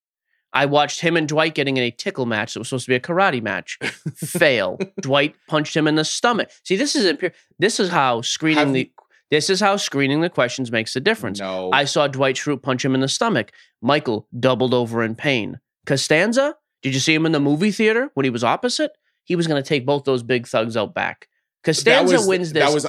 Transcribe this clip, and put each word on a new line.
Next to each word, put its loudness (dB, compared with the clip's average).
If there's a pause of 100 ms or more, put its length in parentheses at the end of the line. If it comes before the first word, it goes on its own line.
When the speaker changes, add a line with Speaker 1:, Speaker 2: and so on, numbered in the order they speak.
(540)
Speaker 1:
I 2
watched 0
him 0
and 0
Dwight 0
getting -2
in 0
a -2
tickle -6
match -4
that -8
was -10
supposed -6
to -12
be 4
a 0
karate -2
match. -6
Speaker 2:
<laughs> -10
Speaker 1:
Fail. 2 (240)
Dwight 0 (120)
punched -2
him 2
in 2
the 2
stomach. 0 (140)
See, 0
this -2
is 2
imper-, -2 (260)
this 2
is 0
how 2
screening 0
Speaker 2:
Have 0
Speaker 1:
the, -2 (400)
this 2
is 0
how 2
screening 0
the 0
questions -2
makes -2
the -2
difference. -2
Speaker 2:
No. -6
Speaker 1:
I 4
saw 2
Dwight 0
Schrute -4
punch -2
him 2
in 2
the 0
stomach. -2 (300)
Michael 0 (120)
doubled 2
over 0
in -2
pain. -2 (280)
Costanza, 2 (280)
did -2
you 0
see 4
him 2
in 2
the 2
movie 2
theater 0
when -2
he 0
was -2
opposite? 0 (320)
He -2
was 0
gonna 0
take -2
both 0
those 0
big -2
thugs -2
out -2
back. -6 (340)
Costanza 2
Speaker 2:
That 4
was, 2
Speaker 1:
wins 0
this. 0
Speaker 2:
that 4
was 0